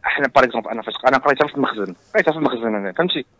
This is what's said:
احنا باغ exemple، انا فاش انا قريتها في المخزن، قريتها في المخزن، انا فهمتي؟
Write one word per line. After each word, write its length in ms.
احنا 300
باغ 80
exemple، 260
انا 120
فاش 120
انا 100
قريتها 300
في 80
المخزن، 380
قريتها 180
في 60
المخزن، 380
انا 160
فهمتي؟ 340